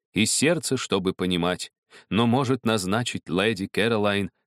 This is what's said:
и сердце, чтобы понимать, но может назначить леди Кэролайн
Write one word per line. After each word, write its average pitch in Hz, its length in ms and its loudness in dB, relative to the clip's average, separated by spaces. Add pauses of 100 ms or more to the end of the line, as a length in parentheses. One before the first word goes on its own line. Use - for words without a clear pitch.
(120)
и 107 140 2
сердце, 151 500 0
чтобы 95 380 -2
понимать, 90 580 -2 (380)
но 113 180 2
может 127 380 0
назначить 110 640 -2
леди 98 380 0
Кэролайн 101 600 0 (180)